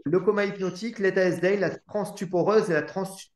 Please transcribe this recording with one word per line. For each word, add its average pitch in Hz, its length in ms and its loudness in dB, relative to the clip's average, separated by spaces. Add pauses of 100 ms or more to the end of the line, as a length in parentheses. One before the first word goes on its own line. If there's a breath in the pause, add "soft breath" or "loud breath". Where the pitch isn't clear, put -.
le 165 140 2
coma 202 260 2
hypnotique, 190 540 -6
l'état 190 240 2
S-Dale, 185 360 2
la 170 120 0
transe - 380 -6
stuporeuse 185 600 2
et 160 40 0
la 151 100 2
transe - 520 -8